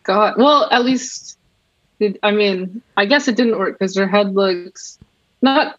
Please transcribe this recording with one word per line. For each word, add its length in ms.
God. 360
Well, 340
at 120
least, 520
it, 220
I 80
mean, 500
I 80
guess 240
it 80
didn't 220
work 200
'cause 180
your 120
head 260
looks 640
not 360